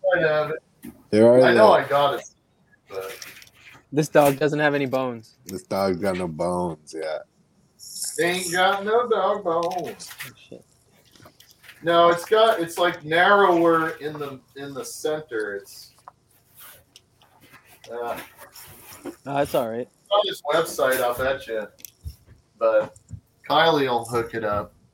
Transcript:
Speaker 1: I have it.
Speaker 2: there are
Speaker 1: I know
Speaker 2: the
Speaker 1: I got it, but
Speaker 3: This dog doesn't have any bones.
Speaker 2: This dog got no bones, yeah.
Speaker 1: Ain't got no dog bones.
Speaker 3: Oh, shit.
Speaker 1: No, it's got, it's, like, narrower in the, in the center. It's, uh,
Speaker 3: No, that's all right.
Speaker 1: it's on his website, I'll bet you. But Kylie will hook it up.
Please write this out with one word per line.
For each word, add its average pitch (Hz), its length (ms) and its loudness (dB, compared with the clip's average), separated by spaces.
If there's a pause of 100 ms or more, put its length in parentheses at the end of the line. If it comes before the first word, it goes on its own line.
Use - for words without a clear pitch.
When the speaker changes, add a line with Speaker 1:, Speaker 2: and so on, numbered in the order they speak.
(160)
Speaker 1:
I 165 100 0
have 151 240 0
it. - 420 -14 (180)
Speaker 2:
there 113 200 6
are 127 120 8
Speaker 1:
I 123 100 6
know 113 160 8
Speaker 2:
the 156 160 6
Speaker 1:
I - 20 -
got 143 280 2
it, - 100 -10 (640)
but 95 280 -12 (760)
Speaker 3:
This 147 160 0
dog 143 300 4
doesn't 147 200 0
have 151 160 0
any 143 120 -2
bones. 123 580 -6
Speaker 2:
This 95 180 -12
dog 98 380 -2
got 98 160 -2
no 90 100 -6
bones, 82 720 -6
yeah. 78 200 -8 (1000)
Speaker 1:
Ain't 175 300 -2
got 196 340 0
no 226 240 0
dog 202 360 0
bones. 170 680 -6 (160)
Speaker 3:
Oh, 131 100 -18
shit. - 280 -20 (1160)
Speaker 1:
No, 170 260 6
it's 170 160 0
got, 220 360 4
it's, 165 180 -6
like, 175 260 -2
narrower 170 840 4 (100)
in 147 140 -8
the, 139 260 -12 (160)
in 139 180 -14
the 123 100 -10
center. 123 680 -8
It's, - 380 -16 (2000)
uh, 120 280 -8 (1080)
Speaker 3:
No, 139 100 -10
that's 139 200 -2
all 123 160 0
right. 117 180 -8
Speaker 1:
it's - 220 -16
on 202 160 2
his - 160 -12 (100)
website, 151 480 0
I'll 120 160 -2
bet 135 300 -4
you. 110 220 -8 (920)
But 110 380 0 (520)
Kylie 151 400 4
will 120 160 -2
hook 117 300 -4
it 110 100 -6
up. 104 280 -4 (220)